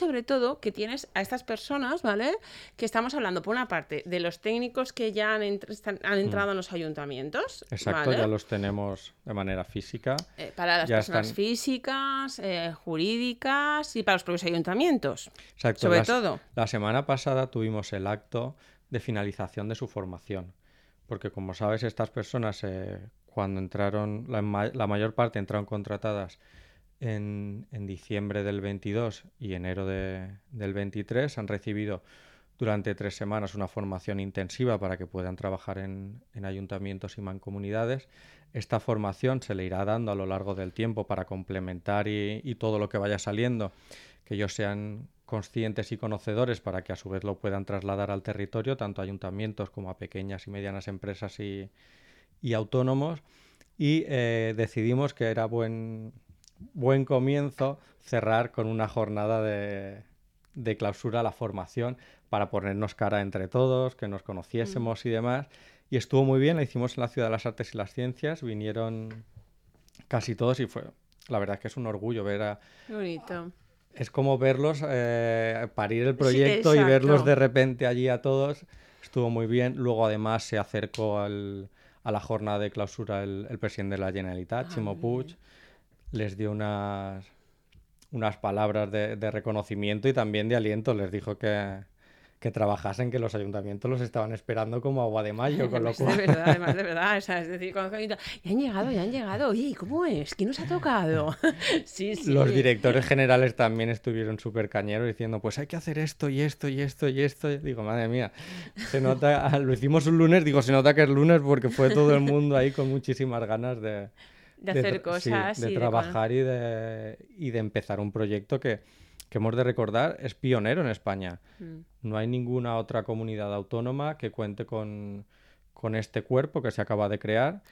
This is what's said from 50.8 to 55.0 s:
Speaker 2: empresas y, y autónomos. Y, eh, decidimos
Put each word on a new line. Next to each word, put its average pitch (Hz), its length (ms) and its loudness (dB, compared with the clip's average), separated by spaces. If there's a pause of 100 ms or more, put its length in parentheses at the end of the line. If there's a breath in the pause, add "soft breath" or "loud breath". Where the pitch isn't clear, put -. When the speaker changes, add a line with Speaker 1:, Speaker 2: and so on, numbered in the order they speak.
Speaker 2:
empresas 101 540 -8
y, 98 280 -8 (720 soft breath)
y 120 120 -2
autónomos. 131 680 0 (560 soft breath)
Y, 156 300 2
eh, 117 500 0
decidimos 120 580 0